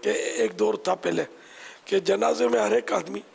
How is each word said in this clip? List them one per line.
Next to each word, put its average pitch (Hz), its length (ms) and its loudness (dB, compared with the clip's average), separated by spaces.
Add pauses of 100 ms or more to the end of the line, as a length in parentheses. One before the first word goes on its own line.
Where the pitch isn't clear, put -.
कि - 60 0 (340)
एक 220 80 -2
दौर 208 360 0
था 185 60 2
पहले 170 300 -2 (640)
कि 196 140 2
जनाजे 208 480 2
में 240 120 4
हर 208 140 2
एक 233 180 0
आदमी 190 300 -4 (120)